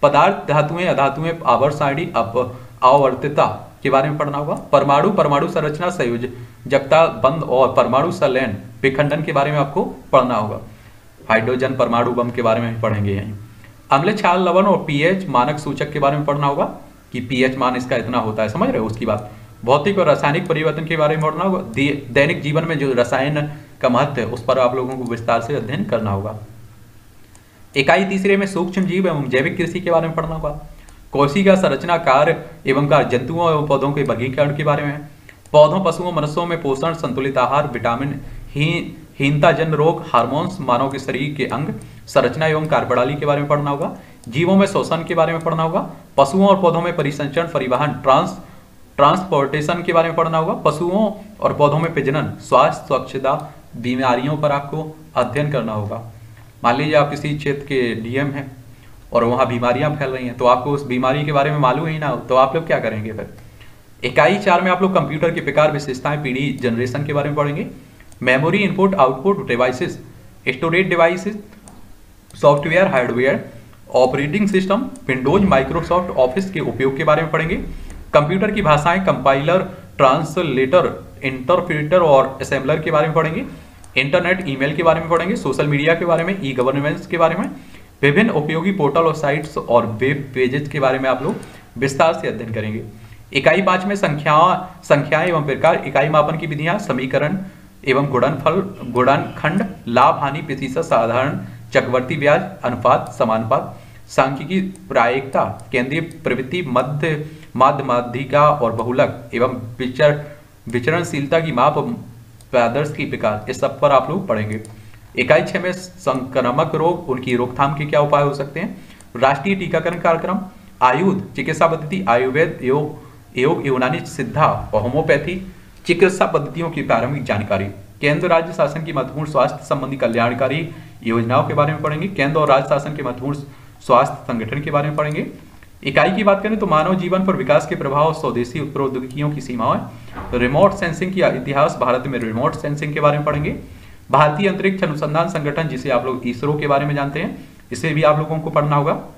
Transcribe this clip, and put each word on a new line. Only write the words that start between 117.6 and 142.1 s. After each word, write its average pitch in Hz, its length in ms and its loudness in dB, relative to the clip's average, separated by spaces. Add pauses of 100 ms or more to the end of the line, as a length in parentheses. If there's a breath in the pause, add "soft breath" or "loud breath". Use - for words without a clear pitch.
के 147 100 -6
क्या 147 160 2
उपाय 147 220 4
हो 143 120 0
सकते 139 260 -8
हैं, 208 220 -8 (340 loud breath)
राष्ट्रीय 135 380 2
टीकाकरण 170 440 -4
कार्यक्रम, 175 420 0 (420 loud breath)
आयुध, 170 520 2
चिकित्सा 160 320 0
पद्धति, 160 420 -2
आयुर्वेद, 131 540 2
योग, 147 360 -2 (400 loud breath)
योग, 143 280 0
यूनानी 127 340 0
सिद्धा 131 720 -2
और 107 80 2
होम्योपैथी, 147 720 -2 (340 loud breath)
चिकित्सा 190 400 2
पद्धतियों 160 440 -4
की 143 120 -6
प्रारंभिक 120 420 -2
जानकारी, 101 420 -2 (340)
केंद्र 151 280 0
राज्य 165 240 2
शासन 156 300 -2
की 156 100 -8
महत्वपूर्ण 139 380 -6
स्वास्थ्य - 340 0
संबंधी 139 320 -4
कल्याणकारी 123 760 0 (340 loud breath)
योजनाओं 117 400 2
के 156 100 -4
बारे 147 180 2
में 156 100 -6
पढ़ेंगे। 156 260 -4
केंद्र 147 320 0
और 147 80 2
राज्य 139 200 4
शासन 151 280 -2
के 147 60 -8
महत्वपूर्ण 131 360 -6 (480 loud breath)
स्वास्थ्य 135 280 4
संगठन 120 460 -6
के 156 100 -6
बारे 143 180 0
में 147 80 -6
पढ़ेंगे। 151 300 -4 (580 loud breath)
इकाई 147 260 4
की 196 140 -2
बात 196 180 4
करें 214 160 -2
तो 196 80 -2
मानव 156 280 2
जीवन 185 300 0
पर 190 120 0
विकास 147 300 2
के - 80 -4
प्रभाव, 147 380 0
स्वदेशी 123 480 -4
प्रौद्योगिकियों 135 680 -4
की 147 100 -6
सीमाएं, 127 400 -2 (580 loud breath)
रिमोट 143 360 4
सेंसिंग 180 380 -4
का 170 140 2
इतिहास, 139 540 0
भारत 127 260 0
में 131 120 -4